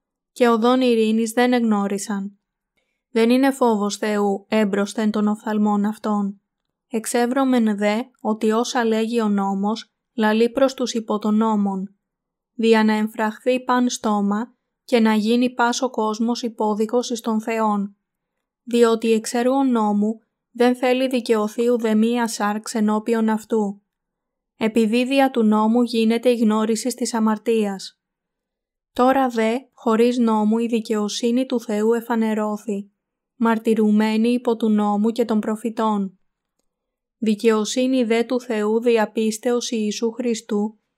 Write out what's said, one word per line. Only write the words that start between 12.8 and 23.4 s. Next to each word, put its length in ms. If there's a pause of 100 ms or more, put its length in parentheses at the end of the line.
να 80
εμφραχθεί 720
παν 240
στόμα 680 (300)
και 160
να 140
γίνει 400
πας 280
ο 80
κόσμος 520
υπόδικος 680
εις 100
τον 200
Θεόν. 560 (680)
Διότι 500
εξ 200
έργων 380
νόμου 480 (320)
δεν 260
θέλει 320
δικαιωθεί 600
ουδεμία 600
σάρξ 460
ενώπιον 540
αυτού. 540 (720)